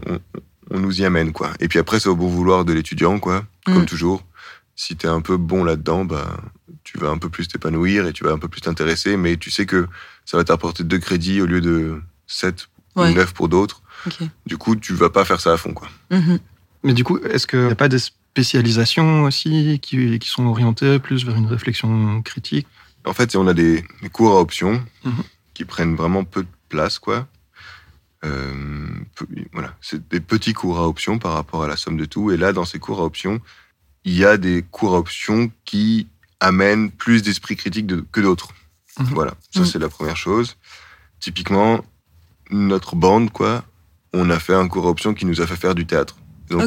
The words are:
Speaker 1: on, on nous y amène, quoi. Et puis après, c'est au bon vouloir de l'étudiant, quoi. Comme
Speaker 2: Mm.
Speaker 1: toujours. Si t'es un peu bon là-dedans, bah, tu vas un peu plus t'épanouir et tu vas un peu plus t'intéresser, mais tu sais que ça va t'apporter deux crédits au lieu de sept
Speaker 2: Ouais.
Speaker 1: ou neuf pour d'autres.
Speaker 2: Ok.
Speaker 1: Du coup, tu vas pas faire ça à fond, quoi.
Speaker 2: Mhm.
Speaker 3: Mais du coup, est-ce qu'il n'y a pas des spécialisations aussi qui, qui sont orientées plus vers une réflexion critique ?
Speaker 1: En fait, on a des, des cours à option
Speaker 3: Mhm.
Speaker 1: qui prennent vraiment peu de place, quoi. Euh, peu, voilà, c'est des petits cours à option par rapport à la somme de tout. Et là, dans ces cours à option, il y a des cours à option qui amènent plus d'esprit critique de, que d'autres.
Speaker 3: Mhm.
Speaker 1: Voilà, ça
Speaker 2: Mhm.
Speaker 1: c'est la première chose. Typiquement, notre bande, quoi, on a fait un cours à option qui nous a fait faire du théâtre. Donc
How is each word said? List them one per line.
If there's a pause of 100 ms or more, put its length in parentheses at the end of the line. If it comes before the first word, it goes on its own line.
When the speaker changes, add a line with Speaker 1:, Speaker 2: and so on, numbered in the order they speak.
Speaker 1:
on, (520)
on
nous
y
amène,
quoi.
Et
puis
après,
c'est
au
bon
vouloir
de
l'étudiant,
quoi. (200)
Comme
Speaker 2:
Mm.
Speaker 1:
toujours. (540)
Si
t'es
un
peu
bon
là-dedans,
bah, (460)
tu
vas
un
peu
plus
t'épanouir
et
tu
vas
un
peu
plus
t'intéresser,
mais
tu
sais
que (380)
ça
va
t'apporter
deux
crédits
au
lieu
de (260)
sept (280)
Speaker 2:
Ouais.
Speaker 1:
ou
neuf
pour
d'autres. (260)
Speaker 2:
Ok. (260)
Speaker 1:
Du
coup,
tu
vas
pas
faire
ça
à
fond,
quoi. (220)
Speaker 2:
Mhm. (440)
Speaker 3:
Mais
du
coup,
est-ce
qu'il
n'y
a
pas
des
spécialisations
aussi
qui,
qui
sont
orientées
plus
vers
une
réflexion
critique ? (380)
Speaker 1:
En
fait,
on
a
des, (180)
des
cours
à
option (220)
Speaker 3:
Mhm. (300)
Speaker 1:
qui
prennent
vraiment
peu
de (220)
place,
quoi. (960)
Euh, (280)
peu, (260)
voilà,
c'est
des
petits
cours
à
option
par
rapport
à
la
somme
de
tout.
Et
là,
dans
ces
cours
à
option, (640)
il
y
a
des
cours
à
option (140)
qui (320)
amènent
plus
d'esprit
critique
de,
que
d'autres. (500)
Speaker 3:
Mhm.
Speaker 1:
Voilà, (180)
ça
Speaker 2:
Mhm.
Speaker 1:
c'est
la
première
chose. (640)
Typiquement, (680)
notre
bande,
quoi, (500)
on
a
fait
un
cours
à
option
qui
nous
a
fait
faire
du
théâtre. (360)
Donc